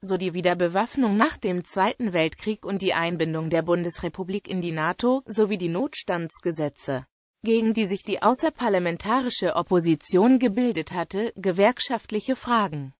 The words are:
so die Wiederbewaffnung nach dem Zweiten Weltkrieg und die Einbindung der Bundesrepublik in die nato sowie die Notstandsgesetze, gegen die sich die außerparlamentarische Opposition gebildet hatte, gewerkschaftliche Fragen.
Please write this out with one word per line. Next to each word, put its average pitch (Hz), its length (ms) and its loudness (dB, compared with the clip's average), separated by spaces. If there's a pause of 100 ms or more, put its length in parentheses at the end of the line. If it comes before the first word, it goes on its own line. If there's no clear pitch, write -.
so 190 140 -2
die 180 180 -2
Wiederbewaffnung 180 840 2
nach 285 180 2
dem 180 300 -2
Zweiten 202 480 -2
Weltkrieg 175 520 -2
und 196 160 -4
die 196 120 2
Einbindung 160 560 -2
der 165 140 2
Bundesrepublik 175 840 -2
in 185 140 -4
die 170 100 -4
nato 185 540 0
sowie 208 320 0
die 175 100 -2
Notstandsgesetze, 165 1400 -4 (380)
gegen 226 300 2
die 214 120 0
sich 185 180 -4
die 202 180 -4
außerparlamentarische 208 1400 0
Opposition 180 800 4
gebildet 220 540 0
hatte, 190 420 -4
gewerkschaftliche 208 1000 0
Fragen. 156 640 -2